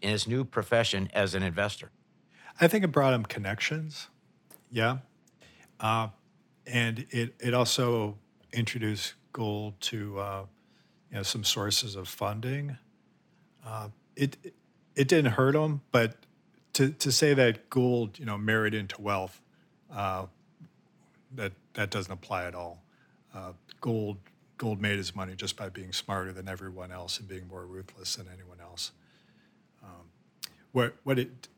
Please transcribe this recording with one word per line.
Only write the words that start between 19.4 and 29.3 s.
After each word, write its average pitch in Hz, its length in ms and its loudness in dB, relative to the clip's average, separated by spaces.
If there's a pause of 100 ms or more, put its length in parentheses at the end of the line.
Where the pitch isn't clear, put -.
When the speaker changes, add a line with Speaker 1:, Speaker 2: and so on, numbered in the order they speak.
Speaker 2:
uh, 95 320 -2 (1080)
that, 101 180 -6 (200)
that 104 180 -2
doesn't 98 200 -4
apply 90 340 -6
at 87 100 -8
all. 85 280 -12 (500)
Uh, 92 200 -14 (260)
Gould, 107 380 -2 (400)
Gould 107 240 -4
made 101 160 2
his 90 180 -6
money 95 200 -6
just 95 200 -6
by 98 140 -10
being 92 240 -12
smarter 95 400 -4
than 92 160 -12
everyone 92 420 -10
else 90 280 -8
and 104 80 -16
being 92 200 -12
more 90 180 -14
ruthless 92 520 -10
than 92 100 -16
anyone 90 340 -20
else. 90 300 -12 (920)